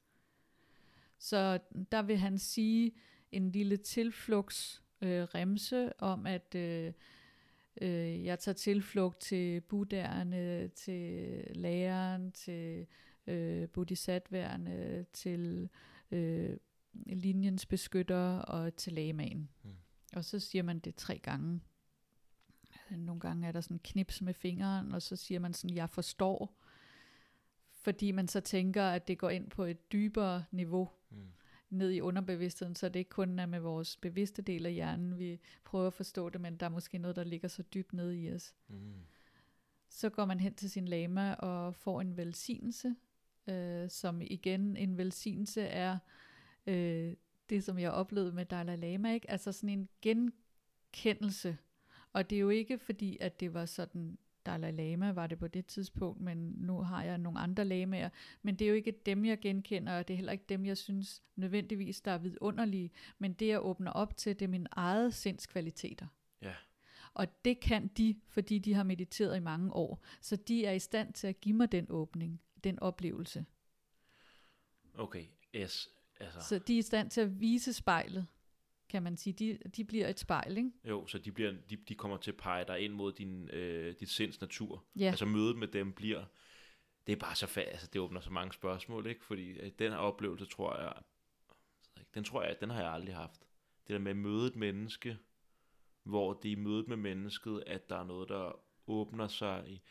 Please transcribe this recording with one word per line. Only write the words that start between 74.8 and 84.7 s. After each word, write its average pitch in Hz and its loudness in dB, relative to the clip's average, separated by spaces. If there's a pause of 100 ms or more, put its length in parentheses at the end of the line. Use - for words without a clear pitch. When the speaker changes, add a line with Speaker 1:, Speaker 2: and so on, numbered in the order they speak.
Speaker 2:
Okay, 95 -6 (300)
yes. 95 -4 (300)
Altså. 87 -12
Speaker 1:
Så 190 0
de 233 2
er 233 8
i - 6
stand 214 2
til 233 2
at 196 2
vise 233 4
spejlet, 180 2 (640)
kan 190 0
man 175 -2
sige. 196 -2
De, 220 -2 (180)
de 226 -2
bliver 214 0
et - -2
spejl, - 0
ikke? 247 0 (120)
Speaker 2:
Jo, 104 -2
så - -6
de 98 -6
bliver, 104 2 (180)
de, 107 -6
de 104 -10
kommer 101 -4
til 101 -6
at - -8
pege 90 0
dig 92 -2
ind 104 -2
mod 98 -2
din, 92 -8
øh, 85 -4
dit 98 -8
sinds - -2
natur. - -6 (100)